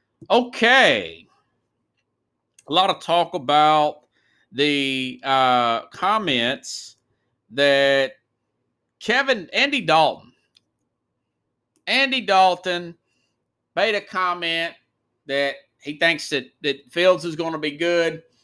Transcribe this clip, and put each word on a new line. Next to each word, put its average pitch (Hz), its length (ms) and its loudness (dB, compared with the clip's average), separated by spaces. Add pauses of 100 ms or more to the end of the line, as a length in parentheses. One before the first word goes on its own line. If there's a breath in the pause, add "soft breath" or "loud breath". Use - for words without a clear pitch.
(300)
Okay. 196 960 0 (1400)
A 135 40 -6
lot 185 160 2
of 175 120 -4
talk 170 320 0
about 151 720 2 (480)
the, 135 720 -2
uh, 123 640 2
comments 160 1080 -4 (560)
that 139 640 2 (880)
Kevin, 247 500 -2
Andy 269 300 -2
Dalton, 156 500 0 (1500)
Andy 262 360 -2
Dalton 180 720 0 (800)
made 208 200 0
a 202 60 -4
comment 170 720 -4 (520)
that 139 300 -2 (260)
he 147 160 -12
thinks 165 320 0
that, 135 160 -4 (160)
that 143 280 -6
Fields 175 360 2
is 165 100 -8
gonna 160 220 -6
be 151 140 -4
good 165 520 -2 (200)